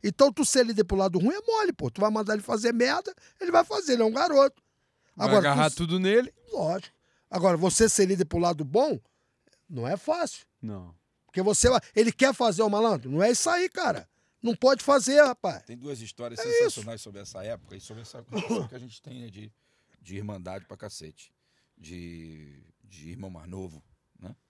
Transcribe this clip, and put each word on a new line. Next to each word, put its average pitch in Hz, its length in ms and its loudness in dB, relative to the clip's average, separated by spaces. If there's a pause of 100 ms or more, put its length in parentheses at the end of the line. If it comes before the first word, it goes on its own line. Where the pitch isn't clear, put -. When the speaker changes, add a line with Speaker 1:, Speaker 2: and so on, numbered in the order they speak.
Speaker 1:
Então 240 300 4
tu 277 120 -2
ser 254 220 4
líder 214 180 2
pro 185 120 -2
lado 190 220 2
ruim 233 160 2
é 415 120 -6
mole, 427 260 0
pô. - 180 -6
Tu - 100 -8
vai 214 100 2
mandar 214 240 -2
ele 208 80 -4
fazer 233 300 -2
merda, 269 400 0 (280)
ele 349 100 -4
vai 339 140 6
fazer, 349 300 -2
ele 233 80 2
é - 20 4
um 220 80 2
garoto. 277 500 2 (540)
Speaker 2:
Vai - 100 -2
Speaker 1:
Agora, 202 160 6
tu 151 40 2
Speaker 2:
agarrar 143 200 4
Speaker 1:
s-, 151 100 0
Speaker 2:
tudo 175 220 -2
nele. 214 340 2 (200)
Speaker 1:
Lógico. 180 420 -4 (360)
Agora, 180 260 2
você 185 320 4
ser 202 180 4
líder 185 200 2
pro 170 120 -4
lado 170 260 0
bom 208 340 0 (680)
não 123 200 -8
é 180 80 -2
fácil. 311 500 -6 (160)
Speaker 2:
Não. 92 320 -12 (320)
Speaker 1:
Porque - 160 -4
você 214 260 4
vai, 247 120 4 (140)
ele 220 180 4
quer 262 200 4
fazer 220 300 0
o 214 80 2
malandro? 202 400 0
Não 151 120 0
é 220 100 4
isso - 180 -2
aí, 349 180 0
cara. 302 400 -6 (340)
Não 226 120 -2
pode 262 300 2
fazer, 277 380 4
rapaz. 208 420 0
Speaker 3:
Tem 117 120 -16
duas 131 240 -12
histórias 117 380 -12
Speaker 1:
É 453 60 -8
Speaker 3:
sensacionais 427 560 0
Speaker 1:
isso. - 40 -16
Speaker 3:
sobre 101 160 -18
essa 95 240 -16
época 104 320 -12
e 95 40 -16
sobre 110 220 -18
essa 117 200 -18
coisa 185 460 -6
que 131 60 -18
a 127 40 -14
gente 117 240 -20
tem, 127 200 -18
né, 117 60 -16
de, 104 220 -18 (500)
de 90 160 -14
irmandade 95 500 -12
pra 98 100 -20
cacete. - 560 -18 (440)
De, 80 840 -18 (240)
de 85 260 -20
irmão 98 200 -14
mais 85 180 -18
novo, 90 340 -14 (380)
né? 95 140 -18 (140)